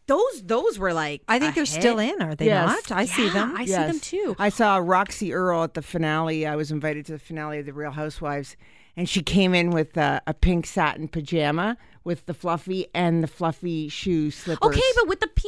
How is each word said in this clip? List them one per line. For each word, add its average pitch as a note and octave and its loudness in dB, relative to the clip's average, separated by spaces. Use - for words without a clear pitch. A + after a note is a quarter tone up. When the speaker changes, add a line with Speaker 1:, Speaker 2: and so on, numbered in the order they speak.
Speaker 1:
those, F4 2
those A#3+ 0
were, F#3 0
like, D3+ -4
Speaker 2:
I A#3 4
think D4+ 2
Speaker 1:
a - -12
Speaker 2:
they're D4+ 2
still A#3 2
Speaker 1:
hit. A#3+ 0
Speaker 2:
in, F4+ -2
are D#3 -2
they D3+ 0
Speaker 3:
Yes. G3+ 2
Speaker 2:
not? F#3 -2
I G3+ 2
see A#3+ 0
Speaker 1:
Yeah, F3 0
Speaker 2:
them. A3 0
Speaker 1:
I B3 -6
see - -2
Speaker 3:
Yes. E4 0
Speaker 1:
them D#4 -4
too. F4 -4
Speaker 3:
I G3+ 2
saw G3+ 4
Roxy F#3 0
Earle F3 0
at E3 -6
the D#3+ -6
finale. D#3+ -2
I D3+ -2
was D3+ -4
invited D3+ -4
to D#3+ -12
the D3+ -10
finale D3+ -10
of C#3+ -8
The C#3+ -12
Real D3 -8
Housewives, D3 -8
and F3+ -2
she F#3 0
came F#3 4
in F3 4
with D#3 0
a, C#3+ 2
a D#3 -2
pink F3 2
satin D#3 0
pajama E3 0
with E3+ -6
the F3 -6
fluffy F3 -4
and E3+ 2
the D#3+ 0
fluffy D#3+ -4
shoe D#3 -2
slippers. E3 -2
Speaker 1:
Okay, - 4
but A4 4
with F#4+ -2
the G#4+ 0
P - 0